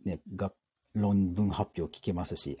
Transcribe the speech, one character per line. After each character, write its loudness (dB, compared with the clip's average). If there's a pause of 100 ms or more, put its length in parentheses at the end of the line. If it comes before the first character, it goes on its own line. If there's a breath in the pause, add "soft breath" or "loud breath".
ね、 -4 (140)
が-、 -2 (420)
論 4
文 2
発 -2
表 -4
聞 -18
け -2
ま -2
す -4
し、 -6